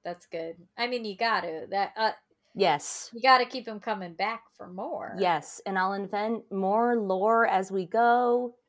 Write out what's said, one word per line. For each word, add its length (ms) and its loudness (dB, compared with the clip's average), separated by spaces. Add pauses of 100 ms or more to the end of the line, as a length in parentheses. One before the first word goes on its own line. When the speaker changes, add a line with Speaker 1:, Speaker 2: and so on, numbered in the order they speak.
Speaker 1:
that's 220 -12
good. 500 -10
I 100 -4
mean, 180 -6
you 120 -8
gotta, 540 -2
that, 260 -2
uh, 160 0 (420)
Speaker 2:
Yes. 580 0
Speaker 1:
you 100 -10
gotta 240 6
keep 220 -12
'em 120 -10
coming 340 -8
back 400 -4
for 140 -18
more. 500 -10
Speaker 2:
Yes, 480 0
and 120 -2
I'll 140 2
invent 580 -4
more 460 2
lore 500 4
as 240 0
we 160 -2
go. 680 4 (120)